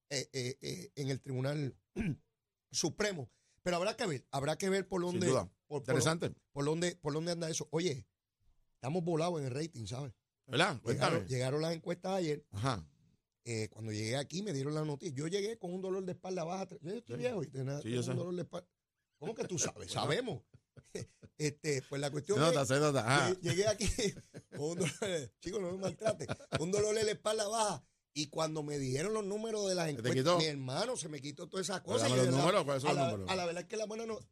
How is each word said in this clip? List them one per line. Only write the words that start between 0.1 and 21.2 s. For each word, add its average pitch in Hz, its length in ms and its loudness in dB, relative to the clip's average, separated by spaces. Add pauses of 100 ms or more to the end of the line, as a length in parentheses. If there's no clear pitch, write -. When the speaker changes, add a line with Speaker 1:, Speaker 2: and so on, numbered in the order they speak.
Speaker 1:
eh, 139 220 -2
eh, 123 300 -4
eh, 131 340 -8
en 139 140 -2
el 131 100 -2
Tribunal 135 560 -4 (180)
<clears throat> 202 220 -2 (540)
Supremo. 175 600 -2 (320)
Pero 175 140 2
habrá 185 200 0
que 247 100 0
ver, 143 240 -2
habrá 139 260 0
que 196 120 0
ver 190 200 2
por 185 140 0
Speaker 2:
Sin 180 100 0
Speaker 1:
dónde, 143 160 2
Speaker 2:
duda. 123 160 6
Speaker 1:
por, 87 60 -8 (180)
por 147 120 -4
Speaker 2:
Interesante. 139 540 2 (180)
Speaker 1:
por 139 120 -2
dónde, 170 320 0
por 147 160 -4
dónde 165 200 -2
anda 165 180 -2
eso. - 200 -4
Oye, 160 360 0 (680)
estamos 156 300 -2
volados 165 360 2
en 139 60 -2
el 123 80 -2
rating, 139 320 -6
¿sabes? 120 260 -8 (340)
Speaker 2:
¿Verdad? 139 340 4
Speaker 1:
Llegaron, - 20 -
Speaker 2:
Cuéntame. 165 460 2
Speaker 1:
llegaron 131 340 0
las 165 120 0
encuestas 180 380 -4
ayer. 160 400 -2
Speaker 2:
Ajá. 101 340 -2 (580)
Speaker 1:
Eh, 110 260 -2
cuando 110 220 -8
llegué 110 240 -2
aquí 151 260 -4
me 208 100 -4
dieron 139 220 -2
la 156 100 -2
noticia. 151 300 -6
Yo 147 140 -4
llegué 202 300 -2
con 175 140 -6
un 190 100 -4
dolor 190 220 -2
de 180 80 -4
espalda 185 320 -4
baja. 185 240 -4 (120)
Yo 151 120 -8
estoy 220 240 -8
Speaker 2:
Sí. - 60 -6
Speaker 1:
viejo 240 200 0
y 135 60 -6
tenía 135 320 -4
Speaker 2:
Sí, 110 100 -4
yo 123 80 2
Speaker 1:
un 120 60 0
Speaker 2:
sé. 127 100 0
Speaker 1:
dolor 180 200 -2
de 175 80 -4
espalda. - 260 -10 (500)
¿Cómo 202 160 -6
que 220 100 -4
tú 170 140 -4
sabes? - 160 -2
Speaker 2:
<laughs> - 0 - (140)
Bueno. - 40 -10
Speaker 1:
Sabemos. 147 500 0 (340)
<laughs> - 340 -10 (280)